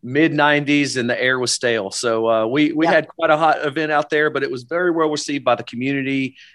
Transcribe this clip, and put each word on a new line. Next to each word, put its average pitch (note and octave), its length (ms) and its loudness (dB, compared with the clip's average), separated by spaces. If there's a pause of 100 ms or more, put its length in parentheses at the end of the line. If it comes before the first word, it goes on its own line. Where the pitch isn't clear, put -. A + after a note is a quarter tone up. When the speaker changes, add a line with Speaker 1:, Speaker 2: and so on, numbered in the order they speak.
Speaker 1:
mid C#3+ 320 2
nineties, C#3+ 640 2
and A#2+ 100 -2
the A#2 100 -2
air B2+ 200 0
was B2 140 -2
stale. A2+ 380 -2
So, A2+ 380 -2
uh, A2+ 180 2
we, D3 260 0
we D#3 120 0
Speaker 2:
Yep. F3 100 2
Speaker 1:
had D#3 140 2
quite D#3+ 220 -2
a D3+ 80 4
hot D#3 260 2
event D3+ 260 -2
out D3 200 0
there, D3+ 180 2
but C3+ 140 -2
it C3+ 80 -4
was B2 140 -8
very F3 260 -2
well D#3+ 180 2
received C#3+ 380 -4
by B2 80 4
the B2 100 -8
community, C3+ 720 -4 (180)